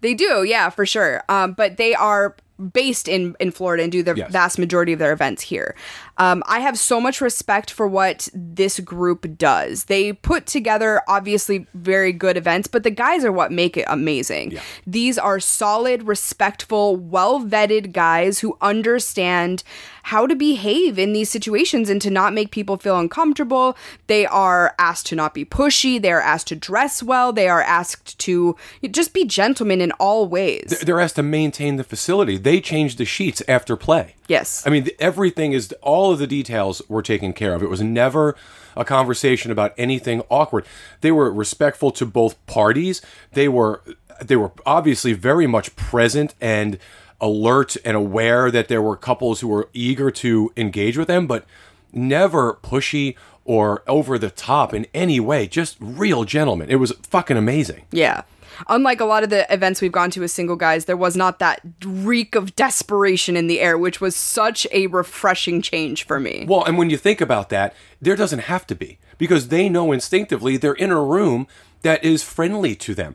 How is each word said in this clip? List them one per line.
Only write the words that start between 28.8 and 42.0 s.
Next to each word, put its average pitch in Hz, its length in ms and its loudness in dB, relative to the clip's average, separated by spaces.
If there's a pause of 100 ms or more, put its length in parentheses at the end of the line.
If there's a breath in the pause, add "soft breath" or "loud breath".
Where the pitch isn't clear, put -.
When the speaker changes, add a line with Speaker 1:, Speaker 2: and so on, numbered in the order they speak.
Speaker 1:
just 320 220 0
be 370 140 2
gentlemen 208 540 0
in 175 120 0
all 208 340 2
ways. 175 440 -2
Speaker 2:
Th-, 175 100 -2
they're 170 200 0
asked 170 160 0
to 151 60 0
maintain 147 540 -2
the 131 80 -6
facility. 127 540 0
They 143 220 2
change 151 360 -2
the 120 80 -2
sheets - 420 -4
after 123 300 0
play. 156 380 0 (140)
Speaker 1:
Yes. - 380 0
Speaker 2:
I 143 40 2
mean, 147 140 4
th-, - 140 -6
everything 165 540 0
is, 117 200 -2 (100)
all 180 300 4
of 156 60 0
the 139 80 -2
details 113 600 -4
were 107 140 -2
taken 98 320 -2
care 101 200 -2
of. 87 80 -2
It 98 80 -2
was 95 120 -2
never 127 520 2 (420 loud breath)
a 117 100 -2
conversation 127 640 0
about 104 260 0
anything 120 540 -2
awkward. 120 340 0 (380 loud breath)
They 156 100 4
were 143 180 4
respectful 131 640 -2
to - 140 -4